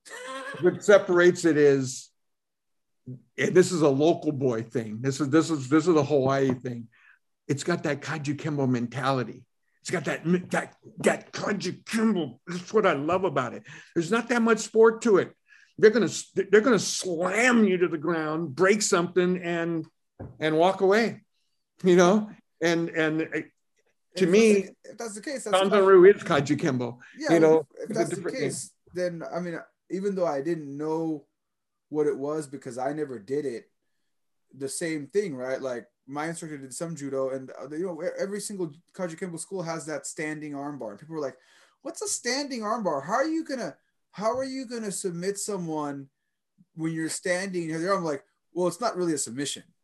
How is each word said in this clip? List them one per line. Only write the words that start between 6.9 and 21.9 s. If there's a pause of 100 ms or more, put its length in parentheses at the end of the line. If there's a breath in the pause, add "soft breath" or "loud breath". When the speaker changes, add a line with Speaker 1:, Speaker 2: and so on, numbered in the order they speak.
Speaker 2:
It's
got
that
Kajukenbo
mentality. (380)
It's
got
that, (280)
that, (240)
that
Kajukenbo.
That's
what
I
love
about
it. (320 loud breath)
There's
not
that
much
sport
to
it. (440 soft breath)
They're
gonna, (260)
they're
gonna
slam
you
to
the
ground,
break
something,
and, (540)
and
walk
away. (640)
You